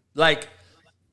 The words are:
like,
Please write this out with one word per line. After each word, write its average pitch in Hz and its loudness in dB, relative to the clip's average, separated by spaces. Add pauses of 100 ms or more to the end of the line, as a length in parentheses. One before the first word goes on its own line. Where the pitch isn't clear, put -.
(160)
like, 151 0 (640)